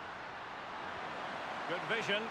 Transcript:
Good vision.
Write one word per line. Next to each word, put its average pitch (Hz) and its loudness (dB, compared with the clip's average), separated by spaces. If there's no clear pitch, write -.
Good 175 4
vision. 202 4